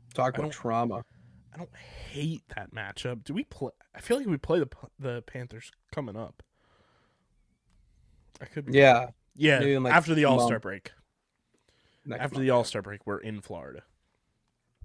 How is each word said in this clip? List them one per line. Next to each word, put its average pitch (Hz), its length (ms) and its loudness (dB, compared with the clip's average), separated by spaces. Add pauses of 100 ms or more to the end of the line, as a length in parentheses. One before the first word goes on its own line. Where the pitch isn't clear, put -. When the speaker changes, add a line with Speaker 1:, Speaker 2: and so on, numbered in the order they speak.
(140)
Speaker 1:
Talk 127 120 0
Speaker 2:
I 131 40 0 (100)
Speaker 1:
about - 20 -4
Speaker 2:
don't 151 100 -6
Speaker 1:
trauma. 117 520 -4 (500)
Speaker 2:
I - 40 -18
don't 170 180 -18
hate - 680 -10 (120)
that 101 180 -12
matchup. 110 500 -10
Do 143 100 -10
we 233 120 -6
play? - 260 -10 (240)
I - 60 -16
feel 240 160 0
like 277 100 -6
we 165 100 0
play 165 220 0
the 151 80 0
P-, - 100 -20 (220)
the 120 240 -8
Panthers 120 480 -16 (220)
coming 123 240 -10
up. 110 260 -14 (2000)
I 131 60 -12
could 147 200 -10
be 127 120 -4
Speaker 1:
Yeah. 127 300 10 (280)
Speaker 2:
Yeah, 143 240 4
Speaker 1:
Maybe 139 140 4
in, 135 100 2
like, 127 100 4
Speaker 2:
after 160 200 4
the 151 100 4
Speaker 1:
a 139 60 6
Speaker 2:
All-Star 120 240 4
Speaker 1:
month. 110 100 -4
Speaker 2:
break. 98 280 -12 (1120)
Speaker 1:
Next 127 180 -8
Speaker 2:
After 139 120 -8
Speaker 1:
month, 135 60 -4
Speaker 2:
the 131 60 2
Speaker 1:
yeah. 127 60 4
Speaker 2:
All-Star 117 300 0
break, 101 240 -12
we're 101 100 -4
in 107 240 -10
Florida. 71 400 -14 (1040)